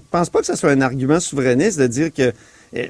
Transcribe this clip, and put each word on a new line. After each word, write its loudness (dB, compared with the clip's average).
pense 0
pas -2
que -2
ce -4
soit 0
un 4
argument 0
souverainiste 0
de 4
dire -2
que, 0
euh, -6